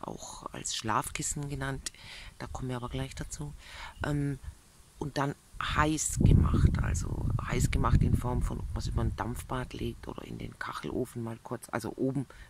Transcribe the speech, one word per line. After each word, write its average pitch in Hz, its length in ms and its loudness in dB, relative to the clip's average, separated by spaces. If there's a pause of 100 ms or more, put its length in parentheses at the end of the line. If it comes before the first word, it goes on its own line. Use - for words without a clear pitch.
auch - 520 -10
als - 240 -6
Schlafkissen 143 720 -2
genannt, 135 440 -4 (460)
da 127 80 -8
kommen - 220 -6
wir 127 80 -2
aber 120 120 -6
gleich 135 260 -6
dazu, 147 380 -8 (520)
ähm, 143 340 0 (600)
und 147 200 -4
dann 143 160 0 (280)
heiß - 580 2
gemacht, - 600 8
also - 440 0 (160)
heiß 127 280 2
gemacht 127 320 6
in 131 140 6
Form 123 260 0
von, - 180 0
ob - 140 -4
man's - 120 -2
über - 160 2
ein 110 140 2
Dampfbad 123 580 -4
legt 113 340 -6
oder - 160 -8
in - 140 -8
den - 200 -8
Kachelofen - 640 -4
mal 113 200 -6
kurz, - 280 -8
also 110 260 -2
oben, 135 300 0 (240)